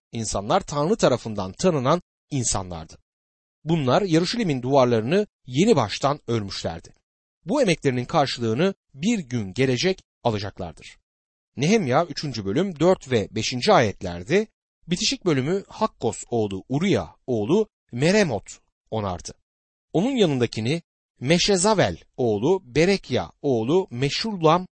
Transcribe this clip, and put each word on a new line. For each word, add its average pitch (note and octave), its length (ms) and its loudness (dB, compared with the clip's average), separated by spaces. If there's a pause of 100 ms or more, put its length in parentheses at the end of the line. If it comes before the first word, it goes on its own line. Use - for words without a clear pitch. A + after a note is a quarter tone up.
(120)
insanlar A2+ 500 -2
Tanrı D3+ 340 -2
tarafından A2 560 0
tanınan D#3 500 0 (300)
insanlardı. F#2+ 680 -4 (680)
Bunlar D3+ 380 2
Yaruşilim'in E3+ 600 0
duvarlarını B2+ 680 2 (180)
yeni F3 300 4
baştan C3+ 520 0
örmüşlerdi. G2 640 -6 (520)
Bu B3+ 160 0
emeklerinin C#3 440 0
karşılığını C3+ 680 0 (200)
bir G3 260 -2
gün A#2 340 -6
gelecek C3 500 0 (200)
alacaklardır. G2 760 -6 (600)
Nehemya D#3+ 480 2
üçüncü C3 400 -8
bölüm D3 340 -2
dört F3 320 2
ve G#2+ 200 0
beşinci B2 420 0
ayetlerde G#2+ 720 0 (400)
bitişik G#3 380 -2
bölümü D#3+ 420 0
Hakkos - 600 -4
oğlu G2+ 400 -2
Uriya C3+ 460 0 (120)
oğlu B2+ 400 2 (240)
Meremot D3 680 0 (320)
onardı. G2+ 420 -6 (600)
Onun A#3+ 220 0
yanındakini C#3 680 0 (380)
Meşezavel E3+ 760 2 (200)
oğlu B2 480 2
Berekya B2+ 680 0 (100)
oğlu C#3 500 2
Meşullam E3 760 0 (120)